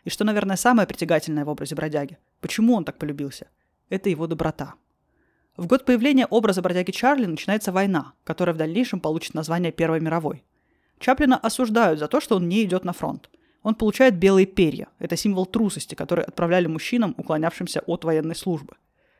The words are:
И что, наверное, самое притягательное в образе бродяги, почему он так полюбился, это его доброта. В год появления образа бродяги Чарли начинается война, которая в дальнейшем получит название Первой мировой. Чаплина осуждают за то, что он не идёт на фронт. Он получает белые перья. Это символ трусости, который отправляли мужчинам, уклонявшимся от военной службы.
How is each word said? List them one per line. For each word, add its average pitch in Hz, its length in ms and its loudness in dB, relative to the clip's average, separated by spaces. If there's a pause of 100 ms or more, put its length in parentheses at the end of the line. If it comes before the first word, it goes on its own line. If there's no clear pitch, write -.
И - 40 -10
что, - 160 -4
наверное, 202 320 0
самое 233 300 4
притягательное 156 580 -2
в 143 40 -6
образе 147 260 -6
бродяги, 151 420 -4 (240)
почему 226 360 2
он 175 80 -2
так 151 120 -10
полюбился, 143 520 -10 (420)
это 190 180 -4
его 160 200 -2
доброта. 156 460 -6 (840)
В 180 100 -8
год 254 180 2
появления 254 420 4
образа 208 360 2
бродяги 180 300 -2
Чарли 262 340 2
начинается 190 460 -4
война, 185 400 0 (100)
которая 170 320 -2
в 160 40 -4
дальнейшем 175 420 -2
получит 160 340 -4
название 160 380 -2
Первой 160 280 0
мировой. 160 440 -4 (560)
Чаплина 269 360 4
осуждают 220 640 2
за 151 100 -4
то, 294 120 0
что - 160 0
он 180 120 0
не 202 160 2
идёт 185 200 -2
на 175 80 -4
фронт. - 360 -8 (340)
Он 214 120 0
получает 220 420 4
белые 190 300 6
перья. 180 400 0 (140)
Это - 160 -4
символ 190 280 0
трусости, 185 520 -2
который 165 280 -2
отправляли 175 440 2
мужчинам, 170 500 -2
уклонявшимся 165 680 -4
от 170 180 -4
военной 160 320 0
службы. 160 400 -6 (440)